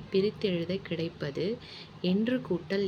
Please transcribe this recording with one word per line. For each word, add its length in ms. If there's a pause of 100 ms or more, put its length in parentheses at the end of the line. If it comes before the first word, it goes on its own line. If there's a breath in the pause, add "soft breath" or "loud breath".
(100)
பிரித்தெழுத 720
கிடைப்பது 640 (560 loud breath)
என்று 380
கூட்டல் 480